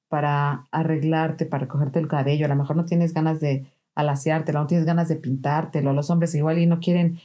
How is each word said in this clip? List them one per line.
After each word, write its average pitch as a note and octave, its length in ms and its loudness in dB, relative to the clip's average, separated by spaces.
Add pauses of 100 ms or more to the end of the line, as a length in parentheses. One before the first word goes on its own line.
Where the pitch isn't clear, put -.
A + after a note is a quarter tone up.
para C#3+ 640 0
arreglarte, D#3+ 760 0
para - 220 -4
cogerte C#3+ 320 -2
el D3+ 80 -2
cabello, D3 380 0
a C#3+ 40 0
lo C#3 60 2
mejor C#3+ 200 0
no E3 100 0
tienes E3+ 280 0
ganas D#3+ 260 0
de C#3 320 -2 (220)
alaciártelo, D3 680 0
no D3 60 -2
tienes E3+ 180 2
ganas E3+ 240 2
de D#3+ 80 2
pintártelo, C#3+ 760 -2
los C#3+ 160 0
hombres E3+ 240 2
igual D#3 240 2
y E3+ 80 4
no E3+ 140 4
quieren F3 460 2